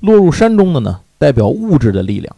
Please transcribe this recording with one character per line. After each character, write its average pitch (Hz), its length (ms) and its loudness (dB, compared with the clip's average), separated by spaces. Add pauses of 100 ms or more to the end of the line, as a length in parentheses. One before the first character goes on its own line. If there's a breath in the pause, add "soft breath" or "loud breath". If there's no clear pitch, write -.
落 214 160 2
入 185 160 4
山 226 240 0
中 190 160 2
的 139 80 -2
呢， 95 200 -6 (180)
代 147 120 2
表 110 180 0
物 202 300 -2
质 110 120 0
的 95 120 -2
力 98 180 -6
量， - 180 -14